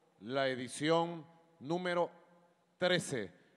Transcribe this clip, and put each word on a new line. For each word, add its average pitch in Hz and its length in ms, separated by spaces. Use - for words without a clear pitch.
la 131 280
edición 156 760
número 175 500
trece 170 520